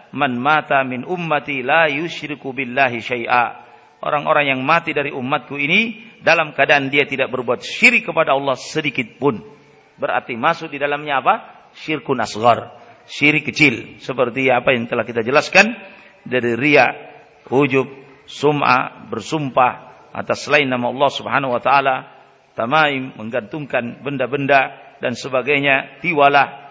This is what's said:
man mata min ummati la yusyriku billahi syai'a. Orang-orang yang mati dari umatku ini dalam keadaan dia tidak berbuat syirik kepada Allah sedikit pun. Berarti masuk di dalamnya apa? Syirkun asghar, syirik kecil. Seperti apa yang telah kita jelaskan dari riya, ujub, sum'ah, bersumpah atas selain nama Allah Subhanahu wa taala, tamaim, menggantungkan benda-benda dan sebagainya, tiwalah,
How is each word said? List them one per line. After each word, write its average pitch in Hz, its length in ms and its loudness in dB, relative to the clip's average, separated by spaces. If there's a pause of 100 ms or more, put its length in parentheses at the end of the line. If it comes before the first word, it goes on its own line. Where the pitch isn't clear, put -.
(120)
man 131 280 -2
mata 143 440 2
min 127 200 -8
ummati 147 600 -4
la 156 240 4
yusyriku 147 640 -6
billahi 123 480 -2
syai'a. 120 640 -2 (360)
Orang-orang 147 560 0
yang 131 40 -6
mati 160 320 0
dari 147 200 -2
umatku 143 440 -6
ini 190 640 -2
dalam 156 320 2
keadaan 139 400 2
dia 143 160 2
tidak 127 240 -2
berbuat 120 320 -2
syirik 240 440 2
kepada 156 280 2
Allah 139 200 0
sedikit 143 600 -6
pun. 120 240 0 (560)
Berarti 120 400 -4
masuk 160 360 -2
di 143 80 -8
dalamnya 143 440 -2
apa? 185 100 4 (420)
Syirkun 143 440 -4
asghar, 107 560 0 (320)
syirik 147 400 0
kecil. 123 520 0
Seperti 127 520 0
apa 123 240 2
yang 117 120 -2
telah 117 160 -2
kita 113 200 -4
jelaskan 175 480 2 (520)
dari 120 320 0
riya, 139 360 4 (560)
ujub, 131 400 2 (400)
sum'ah, 139 800 0
bersumpah 123 640 0 (400)
atas - 320 -6
selain 139 240 2
nama 120 240 -2
Allah 135 200 2
Subhanahu 120 440 -2
wa 113 60 -4
taala, 135 340 2 (560)
tamaim, 135 640 0
menggantungkan 120 880 -6
benda-benda 139 960 0
dan 127 160 -2
sebagainya, 139 840 0
tiwalah, 143 480 4 (220)